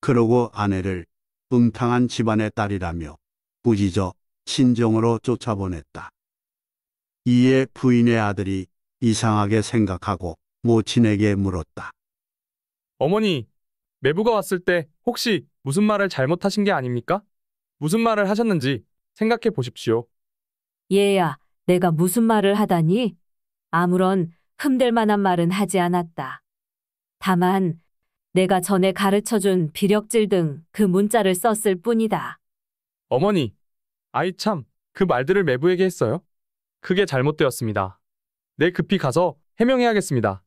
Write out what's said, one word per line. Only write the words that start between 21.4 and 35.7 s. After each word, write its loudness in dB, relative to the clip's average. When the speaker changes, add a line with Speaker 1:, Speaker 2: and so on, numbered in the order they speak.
Speaker 3:
내가 2
무슨 0
말을 2
하다니? 0
아무런 0
흠될 0
만한 2
말은 2
하지 -2
않았다. -4
다만 0
내가 2
전에 0
가르쳐준 0
비력질 0
등 -2
그 -2
문자를 2
썼을 0
뿐이다. -2
Speaker 2:
어머니, 0
아이 -2
참, -4
그 0
말들을 0
매부에게 0